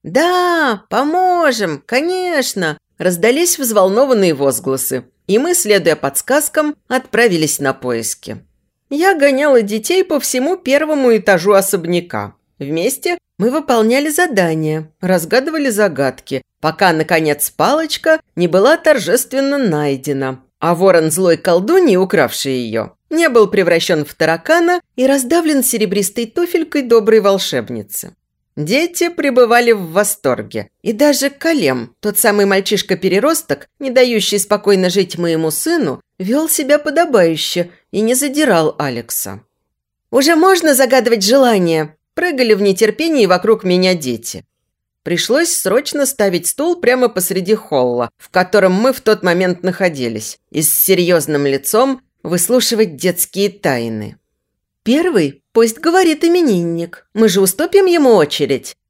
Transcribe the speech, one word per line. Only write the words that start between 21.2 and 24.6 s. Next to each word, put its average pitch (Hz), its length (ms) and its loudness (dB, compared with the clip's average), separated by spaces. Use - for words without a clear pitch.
колдуньи, 208 600 2
укравший 160 560 0
её, 110 440 -6
не 320 200 0
был 233 180 4
превращён 175 580 0
в - 80 -20
таракана 339 680 0